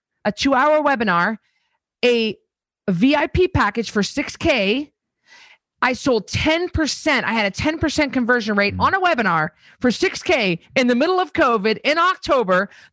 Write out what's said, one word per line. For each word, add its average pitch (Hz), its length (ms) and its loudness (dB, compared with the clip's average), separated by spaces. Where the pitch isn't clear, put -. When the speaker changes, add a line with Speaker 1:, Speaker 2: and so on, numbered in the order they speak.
Speaker 1:
a 208 80 -2
two-hour 277 500 2
webinar, 214 560 0
a 233 340 0
V 214 280 2
I 302 100 -2
P 359 220 2
package 226 420 -2
for 208 100 0
six - 360 -6
K 262 560 0
I 254 120 2
sold 240 340 -2
ten 330 420 -2
percent. 285 580 -2
I 208 60 -2
had 226 120 0
a 196 60 -2
ten 311 260 -4
percent 294 340 -2
conversion 233 440 0
rate 202 220 0
Speaker 2:
Mm. 185 40 -4
Speaker 1:
on 277 140 2
a 392 60 -2
webinar 208 480 0
for 247 120 2
six - 320 -2
K 214 360 0
in 254 120 2
the 247 80 2
middle 339 240 2
of 370 140 -4
covid 226 500 0
in 294 160 0
October, 247 680 0